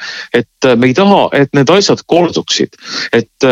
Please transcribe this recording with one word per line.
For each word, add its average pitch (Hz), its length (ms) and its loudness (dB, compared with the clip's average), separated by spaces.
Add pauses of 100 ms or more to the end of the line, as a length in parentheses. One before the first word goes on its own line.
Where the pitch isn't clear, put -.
(340)
et - 420 -2
me 127 140 2
ei 127 80 -4
taha, 190 400 2
et 143 160 0
need 143 160 2
asjad 180 380 0
korduksid. - 680 -2 (380)
Et - 380 -2